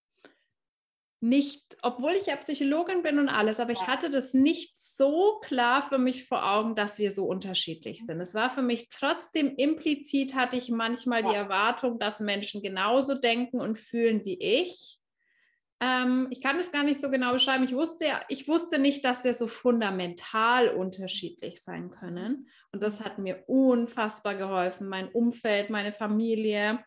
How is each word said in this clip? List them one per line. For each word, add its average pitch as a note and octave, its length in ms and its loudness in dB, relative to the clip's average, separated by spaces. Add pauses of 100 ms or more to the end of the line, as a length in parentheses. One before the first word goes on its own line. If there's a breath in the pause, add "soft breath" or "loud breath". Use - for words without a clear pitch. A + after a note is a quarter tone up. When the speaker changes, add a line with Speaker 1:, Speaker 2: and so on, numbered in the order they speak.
(1200 soft breath)
Speaker 1:
nicht, C#4 640 0
obwohl B3+ 300 0
ich G4 140 0
ja C#4+ 100 -2
Psychologin D#4+ 680 0
bin D4 160 2
und C#4 120 4
alles, A3 280 2
aber A#3+ 140 -2
ich A#3 140 -4
Speaker 2:
Ja. - 20 -2
Speaker 1:
hatte C4+ 220 0
das C4 240 -2
nicht D4+ 440 2
so F4 640 2
klar A#3+ 400 2
für C4+ 140 -2
mich B3+ 300 0
vor - 260 0
Augen, A3 220 2
dass G#3 240 -2
wir G#3 140 0
so G3 140 -2
unterschiedlich F3+ 800 -6
Speaker 2:
Mhm. - 0 -
Speaker 1:
sind. E3+ 160 -6
Es F3+ 140 -10
war A3 160 2
für C4+ 100 -4
mich A#3+ 300 0
trotzdem D4 680 -2
implizit, C#4+ 760 0
hatte B3+ 220 0
ich B3 140 -4
manchmal A3+ 540 0
die G#3 80 2
Speaker 2:
Ja. - 0 -
Speaker 1:
Erwartung, G#3 640 0
dass G#3+ 220 -2
Menschen G3+ 420 -4
genauso G#3+ 520 2
denken B3 460 0
und A3 180 -2
fühlen A3+ 480 2
wie F#3+ 120 -4
ich. - 600 0 (880)
Ähm, B3+ 440 2
ich B3 100 -8
kann C#4 180 0
es - 140 -4
gar C#4+ 100 0
nicht C#4+ 200 2
so C#4 80 -2
genau B3+ 220 0
beschreiben. C4 320 2
Ich B3+ 100 -2
wusste D#4+ 320 -2
ja, C#4 220 0
ich - 200 -8
wusste E4 300 0
nicht, C#4 260 2
dass B3+ 200 0
wir B3 100 2
so A#3 120 -4
fundamental A3 1200 2
unterschiedlich F#3 920 -6
sein F3 280 -10
können. F#3 580 -8 (240 loud breath)
Und G3+ 100 -6
das G#3 220 -4
hat - 140 -10
mir F#3 300 -6
unfassbar A#3 840 2
geholfen, G3 540 -2
mein F#3+ 200 -6
Umfeld, A3+ 600 0
meine G#3 240 -2
Familie, G#3+ 960 0